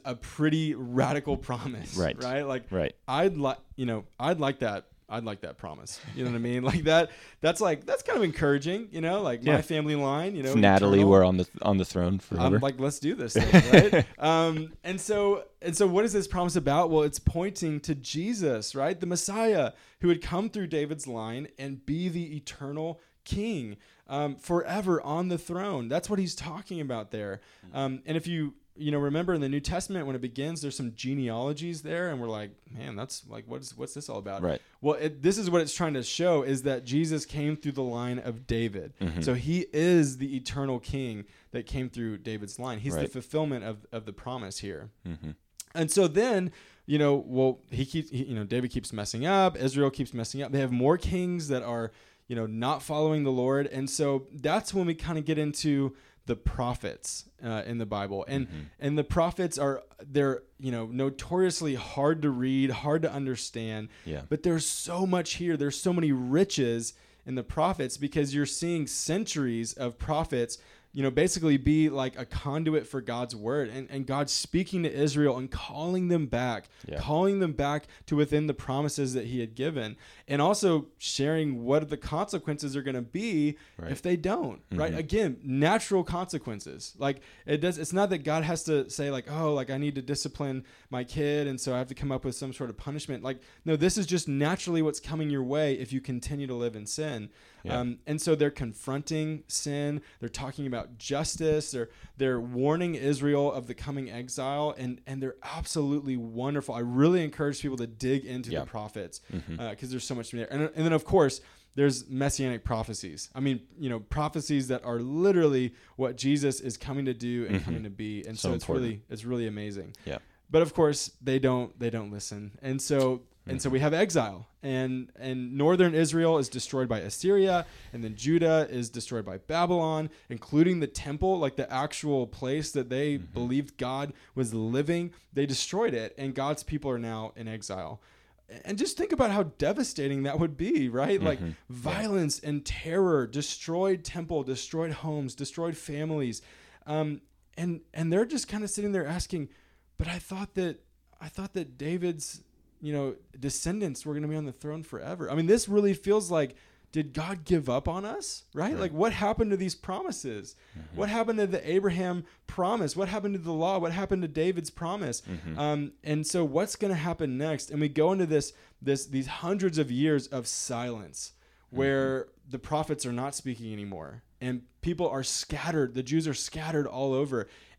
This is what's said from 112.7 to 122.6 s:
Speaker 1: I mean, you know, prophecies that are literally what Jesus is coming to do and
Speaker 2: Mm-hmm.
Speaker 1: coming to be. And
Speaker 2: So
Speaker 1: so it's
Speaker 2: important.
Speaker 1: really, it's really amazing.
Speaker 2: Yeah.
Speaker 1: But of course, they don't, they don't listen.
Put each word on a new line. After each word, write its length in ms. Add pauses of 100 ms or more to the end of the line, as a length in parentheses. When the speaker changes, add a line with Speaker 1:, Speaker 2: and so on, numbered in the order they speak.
Speaker 1:
I 60
mean, 200 (160)
you 120
know, 100
prophecies 680
that 140
are 160
literally 760 (220)
what 200
Jesus 440
is 160
coming 280
to 80
do 320
and 120
Speaker 2:
Mm-hmm. 80
Speaker 1:
coming 180
to 80
be. 340
And 140
Speaker 2:
So 100
Speaker 1:
so 60
it's 80
Speaker 2:
important. 220
Speaker 1:
really, 240
it's 140
really 240
amazing. 460 (120)
Speaker 2:
Yeah. 120 (320)
Speaker 1:
But 140
of 100
course, 380 (100)
they 160
don't, 420
they 120
don't 200
listen. 500